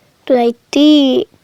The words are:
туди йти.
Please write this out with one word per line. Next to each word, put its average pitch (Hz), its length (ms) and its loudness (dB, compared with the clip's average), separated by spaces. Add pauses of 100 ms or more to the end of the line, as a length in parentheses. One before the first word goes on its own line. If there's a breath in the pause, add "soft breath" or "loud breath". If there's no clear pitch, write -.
(240)
туди 247 200 -2
йти. 277 800 0 (180)